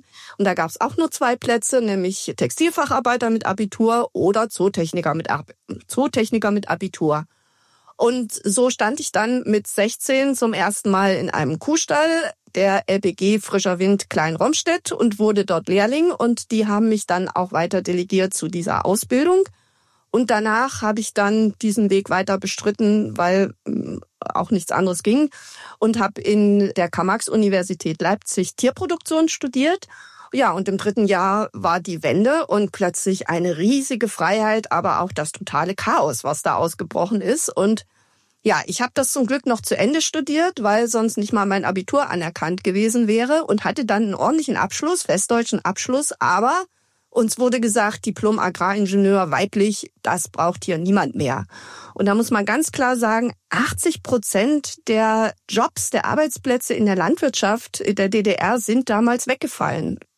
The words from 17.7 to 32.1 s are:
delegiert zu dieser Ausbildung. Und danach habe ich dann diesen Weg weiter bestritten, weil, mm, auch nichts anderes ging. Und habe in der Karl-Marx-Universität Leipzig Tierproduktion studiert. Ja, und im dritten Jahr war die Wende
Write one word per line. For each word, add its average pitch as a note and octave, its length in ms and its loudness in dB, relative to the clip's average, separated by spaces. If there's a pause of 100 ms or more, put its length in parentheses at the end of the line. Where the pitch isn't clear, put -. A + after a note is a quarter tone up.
delegiert F#3 520 0
zu - 140 -6
dieser F3 380 -2
Ausbildung. D4 580 2 (680)
Und A3+ 180 2
danach A3 540 0
habe G#3+ 160 0
ich - 160 -6
dann G#3 380 2 (100)
diesen G#3 260 2
Weg G3 220 2
weiter F#3+ 260 0
bestritten, G#3 800 0
weil, F#3 380 2 (100)
mm, - 320 -4 (220)
auch - 320 -4
nichts F3+ 200 -2
anderes F3+ 300 0
ging. C#4+ 300 2 (480)
Und A3 180 2
habe G#3 240 -2
in G3+ 540 4
der F3 120 0
Karl-Marx-Universität F#3 1120 0
Leipzig F#3 560 -2
Tierproduktion D#4+ 720 0
studiert. D4 600 -2 (440)
Ja, A#3+ 200 2
und F#3 180 -2
im G3 80 -2
dritten G#3 300 0
Jahr G3 440 2
war F3+ 280 -2
die E3 240 -8
Wende G#3+ 420 2